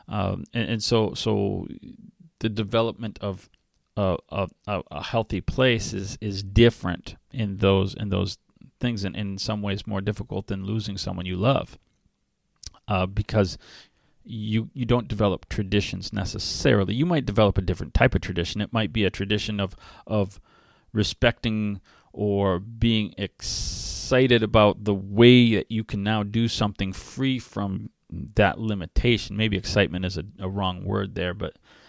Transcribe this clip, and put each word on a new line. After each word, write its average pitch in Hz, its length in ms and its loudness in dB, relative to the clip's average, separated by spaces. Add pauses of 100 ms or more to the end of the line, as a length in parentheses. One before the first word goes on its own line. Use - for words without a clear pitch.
Um, 95 460 -4
and, 117 160 -2
and 110 140 -2
so, 110 320 2
so 101 520 -2 (720)
the 113 100 -2
development 110 680 -2
of 98 300 -8 (480)
a, 95 180 2 (140)
a, 95 180 -4 (200)
a, 101 220 -4
a 73 140 -10
healthy 110 380 -2
place 123 500 0
is, 98 300 -8
is 98 220 -6
different 98 760 4 (140)
in 104 260 -4
those, 98 360 4
in 107 140 -6
those 95 300 -2 (420)
things, 117 240 -2
and 98 120 -6
in 98 220 -6
some 107 240 -4
ways 101 240 -4
more 101 140 -4
difficult 101 480 -4
than 95 180 -6
losing 104 320 -4
someone 92 280 -6
you 92 100 -4
love, 110 420 0 (1080)
uh, 92 180 0
because 101 520 0 (680)
you, 110 500 -4
you 127 120 -4
don't 120 240 0
develop 104 400 0
traditions 98 640 -2
necessarily. 101 800 0
You 131 120 0
might 165 200 0
develop 107 320 4
a 98 40 2
different 90 320 -4
type - 220 4
of - 60 0
tradition. 90 400 -4
It 101 100 -6
might 110 220 0
be 113 100 0
a 92 60 4
tradition 104 500 -4
of, 95 160 -4 (320)
of 101 320 -2 (540)
respecting 107 880 0 (320)
or 98 460 0
being 113 580 0
excited - 1300 0
about 107 420 4
the 101 100 2
way 113 600 8
that 90 140 -2
you 110 140 -2
can 104 180 -6
now 107 220 0
do 107 240 0
something 101 460 -2
free 131 440 -4
from 101 520 -6 (460)
that 101 240 4
limitation. 104 760 0
Maybe 107 220 0
excitement 92 480 0
is 92 120 -4
a, 78 60 -4 (160)
a 95 80 -6
wrong 95 380 -4
word 98 300 -2
there, 90 180 -2
but, - 240 -8 (320)